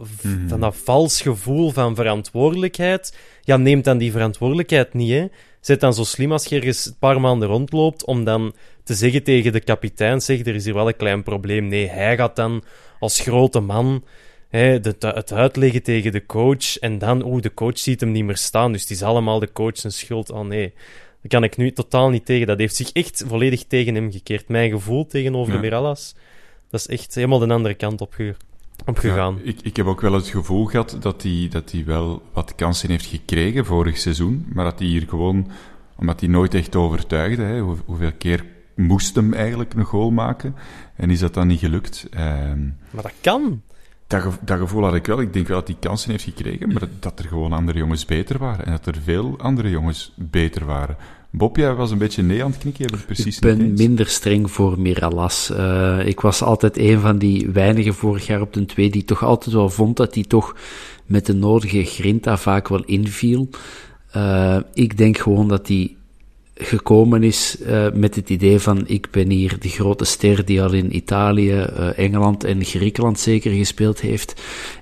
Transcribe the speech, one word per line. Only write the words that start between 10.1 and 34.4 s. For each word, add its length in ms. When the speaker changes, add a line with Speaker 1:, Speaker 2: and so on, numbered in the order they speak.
Speaker 2:
"Zeg, 240
er 100
is 100
hier 80
wel 140
een 80
klein 280
probleem." 440
Nee, 220
hij 260
gaat 200
dan 280
als 200
grote 400
man, 440
hè, 300
de, 200
de, 80
het 240
uitleggen 520
tegen 280
de 140
coach 540
en 180
dan: 280
"Oeh, 160
de 120
coach 260
ziet 200
hem 120
niet 140
meer 120
staan, 340
dus 100
het 100
is 120
allemaal 360
de 120
coach 260
zijn 160
schuld." 380
Oh 140
nee, 280
daar 60
kan 160
ik 140
nu 140
totaal 380
niet 160
tegen. 220
Dat 120
heeft 160
zich 160
echt 360
volledig 360
tegen 320
hem 160
gekeerd. 360
Mijn 240
gevoel 360
tegenover 460
Speaker 1:
Ja. 60
Speaker 2:
Mirallas, 560
dat 100
is 80
echt 280
helemaal 240
de 140
andere 200
kant 280
op 120
ge-, 220
op 100
Speaker 1:
Ja, 60
Speaker 2:
gegaan. 420
Speaker 1:
ik, 180
ik 140
heb 100
ook 160
wel 120
het 140
gevoel 380
gehad 340
dat 240
hij, 260
dat 220
hij 140
wel 360
wat 220
kansen 340
heeft 160
gekregen 600
vorig 320
seizoen, 560